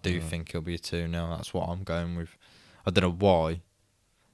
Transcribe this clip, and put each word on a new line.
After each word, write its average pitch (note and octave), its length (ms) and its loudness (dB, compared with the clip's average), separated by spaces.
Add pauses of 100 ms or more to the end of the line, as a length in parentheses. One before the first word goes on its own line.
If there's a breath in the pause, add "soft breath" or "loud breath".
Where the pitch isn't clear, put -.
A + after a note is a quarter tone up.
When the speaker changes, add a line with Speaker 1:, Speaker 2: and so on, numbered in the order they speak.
Speaker 1:
do F2+ 180 0
Speaker 2:
Mm. A2+ 40 -6
Speaker 1:
think E2 260 -6
it'll F2 120 -4
be E2+ 120 -4
a D#2+ 40 -4
two E2+ 300 -4
nil. E2+ 220 -2
That's - 240 -6
what E2+ 140 -2
I'm F#2 160 -4
going E2+ 320 -4
with. E2+ 200 -8 (480 soft breath)
I G#2 60 0
don't F#2 140 4
know F2 120 2 (100)
why. E2 340 4 (720)